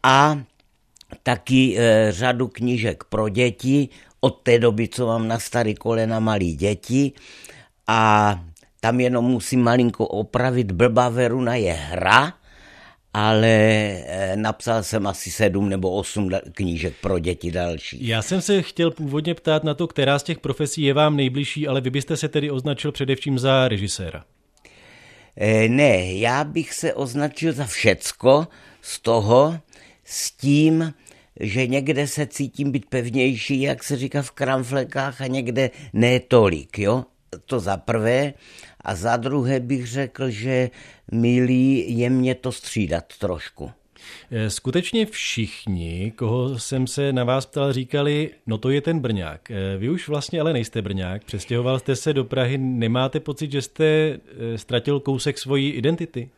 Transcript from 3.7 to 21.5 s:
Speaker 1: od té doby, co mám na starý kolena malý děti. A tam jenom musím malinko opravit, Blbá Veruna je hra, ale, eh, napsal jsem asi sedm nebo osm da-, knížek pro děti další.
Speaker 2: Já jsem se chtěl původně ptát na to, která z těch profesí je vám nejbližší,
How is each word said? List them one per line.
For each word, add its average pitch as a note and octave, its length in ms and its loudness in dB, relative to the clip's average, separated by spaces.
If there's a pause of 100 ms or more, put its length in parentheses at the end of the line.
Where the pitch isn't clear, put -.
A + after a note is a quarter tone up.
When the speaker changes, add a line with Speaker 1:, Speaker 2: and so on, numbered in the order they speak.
Speaker 1:
od C3 100 4 (140)
té A#2+ 160 6
doby, A2+ 280 2
co B2 200 -4
mám A2+ 200 -2
na A2+ 120 -2
starý A2 360 -2
kolena A2+ 440 0
malý G2+ 360 0
děti. A2+ 560 0 (760)
A G#2+ 520 4 (400)
tam A#2+ 200 0
jenom B2 260 2
musím B2+ 360 2
malinko A#2 460 2
opravit, A#2 640 -2
Blbá A#2+ 380 4
Veruna A#2+ 460 0
je G2 180 0
hra, F2+ 600 4 (800)
ale, A2 340 4
eh, G2+ 880 2
napsal A2 480 -2
jsem G2+ 240 -2
asi F#2+ 240 -8
sedm G2 380 2
nebo F#2+ 220 -2
osm G2 380 -2
da-, F#2+ 120 -2 (100)
knížek E2+ 500 -4
pro F#2+ 180 0
děti E2+ 320 -4
další. F2 560 -6
Speaker 2:
Já A2+ 140 -2
jsem F#3 200 -2
se G3 200 2
chtěl E3 300 0
původně D#3 420 -4
ptát D#3 300 0
na D3+ 100 -2
to, E3 140 -4
která C#3 320 0
z - 40 -8
těch E3 160 -6
profesí C#3+ 420 -4
je C#3 120 4
vám D3+ 220 4
nejbližší, C#3+ 520 -2